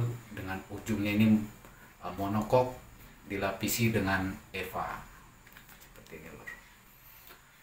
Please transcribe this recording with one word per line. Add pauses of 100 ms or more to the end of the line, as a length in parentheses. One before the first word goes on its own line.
(320)
dengan (160)
ujungnya
ini, (640)
eh,
monokok (560)
dilapisi
dengan (240)
Eva. (720)
Seperti
ini
lur. (1160)